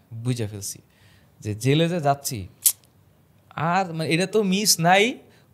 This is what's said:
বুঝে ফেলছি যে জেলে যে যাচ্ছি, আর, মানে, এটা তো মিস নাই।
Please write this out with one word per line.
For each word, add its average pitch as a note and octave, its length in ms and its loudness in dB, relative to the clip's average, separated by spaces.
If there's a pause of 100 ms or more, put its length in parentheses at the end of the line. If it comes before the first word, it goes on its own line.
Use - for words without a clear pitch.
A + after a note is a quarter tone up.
(140)
বুঝে A#2 340 -4
ফেলছি G2+ 320 -12 (600)
যে G#2+ 160 -6
জেলে C#3 340 2
যে F3 100 -4
যাচ্ছি, C#3 480 -2 (1000)
আর, F3 440 -2
মানে, D#3+ 160 -4
এটা E3+ 160 2
তো G#3+ 180 0
মিস G3 360 0
নাই। G3 380 4 (360)